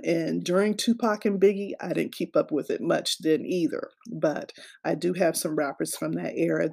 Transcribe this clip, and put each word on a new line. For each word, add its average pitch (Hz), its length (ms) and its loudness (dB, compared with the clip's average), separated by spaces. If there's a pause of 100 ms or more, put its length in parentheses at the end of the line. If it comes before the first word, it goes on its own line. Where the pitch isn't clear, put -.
and 165 400 0
during 202 320 2
Tupac 220 480 0
and 202 160 2
Biggie, 196 400 4
I - 140 -4
didn't 165 200 -2
keep - 220 -2
up 151 160 2
with 151 180 0
it - 120 -2
much - 380 0
then 156 260 2
either. - 460 -2 (200)
But 156 400 -2 (320)
I 165 120 0
do 170 180 0
have 170 240 2
some 156 180 -2
rappers 151 400 -2
from 160 180 -4
that 175 220 -4
era 165 380 2